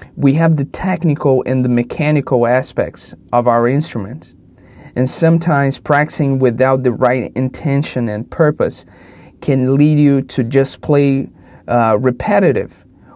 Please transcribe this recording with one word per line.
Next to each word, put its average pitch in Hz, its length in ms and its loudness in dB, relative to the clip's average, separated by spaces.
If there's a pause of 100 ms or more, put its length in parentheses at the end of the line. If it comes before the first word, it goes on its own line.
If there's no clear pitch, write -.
(140)
we 135 200 2
have 165 220 2
the 139 100 -2
technical 160 800 -2
and 127 180 0
the 127 40 0
mechanical 127 800 0
aspects 120 640 -2 (200)
of 120 160 2
our 117 180 2
instruments, 131 680 -4 (640)
and 131 120 0
sometimes 165 720 2
practicing 143 640 0
without 131 420 2
the 127 80 2
right 123 460 0
intention 131 720 -2
and 107 200 -6
purpose - 560 -2 (560)
can 131 360 0
lead 151 200 4
you 143 260 4
to - 200 -4
just 131 380 0
play, 143 500 0 (380)
uh, 113 320 2
repetitive 131 840 -2 (320)